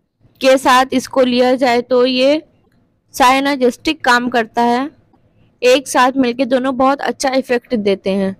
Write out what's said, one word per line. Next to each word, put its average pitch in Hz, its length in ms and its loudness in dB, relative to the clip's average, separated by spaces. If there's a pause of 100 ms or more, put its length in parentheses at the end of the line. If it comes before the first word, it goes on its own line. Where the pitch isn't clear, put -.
(400)
के 262 160 4
साथ 262 360 2
इसको 262 300 -2
लिया 254 320 2
जाए 247 280 0
तो 247 240 0
ये 262 360 0 (720)
साइनर्जिस्टिक 269 920 0
काम 247 240 0
करता 233 340 -2
है। 240 280 -2 (720)
एक 262 260 2
साथ 262 280 2
मिलके 247 280 -2
दोनों 254 320 -2
बहुत 269 240 0
अच्छा - 300 -4
effect 254 440 -4
देते 202 360 -2
हैं। 196 300 -4